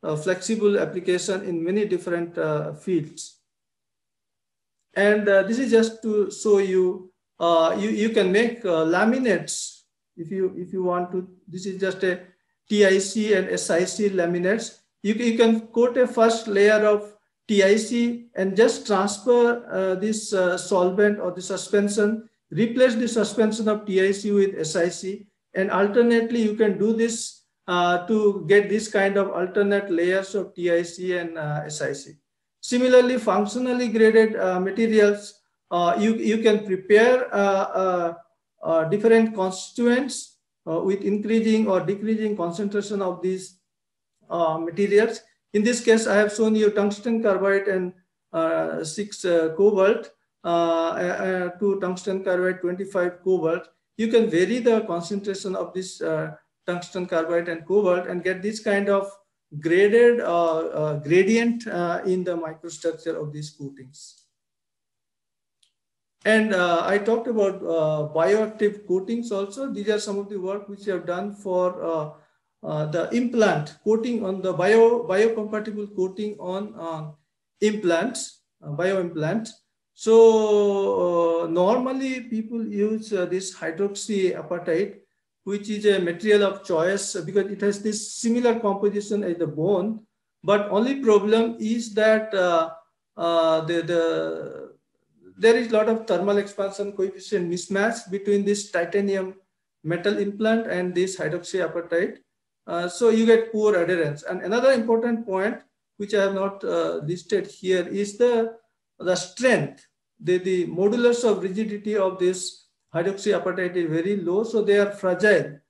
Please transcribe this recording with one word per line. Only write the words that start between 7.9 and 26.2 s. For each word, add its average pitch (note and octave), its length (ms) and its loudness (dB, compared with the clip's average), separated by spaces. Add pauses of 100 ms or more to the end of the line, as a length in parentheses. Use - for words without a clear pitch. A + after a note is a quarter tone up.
can G3+ 200 2
make, A#3 340 0
uh, E3 200 2
laminates G3+ 1000 0 (340)
if E3 140 -12
you, F#3+ 260 -2
if F3+ 160 -10
you F#3+ 100 -4
want F3+ 300 -2
to. F#3 160 -6 (200)
This F3+ 180 -12
is F#3 140 -8
just F#3 240 -4
a F3+ 160 -2 (480)
T G#3 160 6
I F#3+ 140 6
C G#3+ 340 0
and F#3 160 2
S F3+ 220 -4
I F3 140 4
C G3+ 260 -2
laminates. F3+ 720 -2 (220)
You, G#3 120 0
you A3+ 240 0
can A3+ 300 4
coat A#3+ 280 0
a B3+ 100 4
first A3+ 400 2
layer G#3 400 4
of G#3 280 0 (340)
T G3+ 140 4
I G3 140 6
C A#3+ 580 -2
and F#3+ 220 -2
just A#3 300 2
transfer, A#3+ 840 2
uh, F#3+ 240 -2
this, G#3+ 380 -4
uh, F#3 260 0
solvent F#3+ 600 2
or F3+ 120 -4
the F3+ 120 -10
suspension, G#3 840 -2 (220)
replace A#3 440 2
the A#3 140 -2
suspension G#3+ 600 0
of G#3+ 180 -2
T F#3+ 160 2
I G3 100 2
C G3+ 200 -4
with G3 260 2
S D#3 180 -4
I F3 120 2
C, F#3+ 380 -10 (280)
and F#3+ 160 -2
alternately A#3 720 2